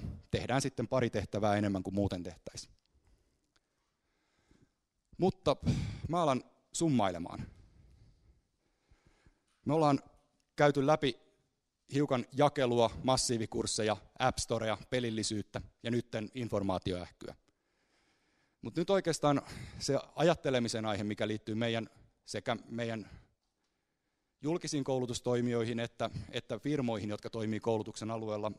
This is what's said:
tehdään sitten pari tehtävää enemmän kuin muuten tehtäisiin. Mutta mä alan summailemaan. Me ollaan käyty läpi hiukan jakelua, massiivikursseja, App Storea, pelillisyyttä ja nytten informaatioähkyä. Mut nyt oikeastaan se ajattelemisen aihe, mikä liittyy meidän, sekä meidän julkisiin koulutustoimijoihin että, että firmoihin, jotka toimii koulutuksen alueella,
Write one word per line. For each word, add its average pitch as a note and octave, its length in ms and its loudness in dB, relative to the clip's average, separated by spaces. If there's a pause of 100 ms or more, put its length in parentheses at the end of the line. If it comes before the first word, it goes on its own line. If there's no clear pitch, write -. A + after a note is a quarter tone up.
(320)
tehdään A#2 300 2
sitten - 260 -2
pari B2 220 2
tehtävää G#2 460 2
enemmän G2+ 280 2
kuin F#2+ 100 -6
muuten G2 300 0
tehtäisiin. - 500 -14 (2500)
Mutta E3 380 2 (520)
mä F3 140 0
alan C3+ 220 4 (300)
summailemaan. G2+ 760 0 (2250)
Me C#3 80 0
ollaan D3 260 6 (560)
käyty C#3+ 320 4
läpi D3+ 320 2 (760)
hiukan C#3 380 2
jakelua, B2 600 4 (120)
massiivikursseja, A2+ 920 0 (220)
App B2+ 180 2
Storea, A2 400 -2 (120)
pelillisyyttä A2 720 -2 (220)
ja A2+ 80 -2
nytten A2+ 420 -2
informaatioähkyä. F#2+ 1000 -4 (1300)
Mut A2+ 140 -10
nyt E3 140 0
oikeastaan D#3 520 4 (380)
se C#3 200 0 (160)
ajattelemisen B2+ 680 2
aihe, G#2+ 180 -2
mikä G#2+ 240 -2
liittyy G#2+ 280 -4
meidän, A2+ 340 0 (360)
sekä A2+ 400 -4
meidän A2+ 440 -6 (1300)
julkisiin D#3 400 -2
koulutustoimijoihin A#2+ 960 0
että, A#2 300 -4 (220)
että A#2+ 280 -6
firmoihin, A#2+ 500 -2
jotka G#2 200 -8
toimii A2 300 -4
koulutuksen A2 520 -2
alueella, G#2+ 480 -4